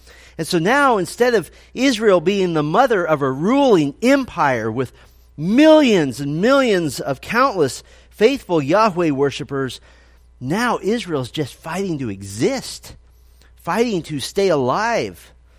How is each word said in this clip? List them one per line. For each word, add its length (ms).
And 80
so 140
now, 380
instead 360
of 160
Israel 460
being 320
the 100
mother 420
of 180
a 80
ruling 720
empire 680
with 220
millions 840
and 200
millions 600
of 200
countless 640
faithful 540
Yahweh 480
worshipers, 720
now 400
Israel's 520
just 220
fighting 440
to 120
exist, 840
fighting 460
to 180
stay 300
alive. 840